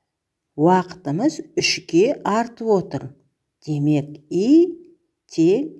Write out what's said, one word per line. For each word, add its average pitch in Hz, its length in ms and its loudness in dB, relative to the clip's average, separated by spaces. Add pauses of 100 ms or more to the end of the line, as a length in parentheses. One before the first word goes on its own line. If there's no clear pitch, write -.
(580)
Уақытымыз 180 920 0
үшке - 560 0 (180)
артып 226 480 -4
отыр. 160 320 -2 (640)
Демек, 147 500 -2 (120)
И 196 200 -2 (840)
тең 202 360 2 (120)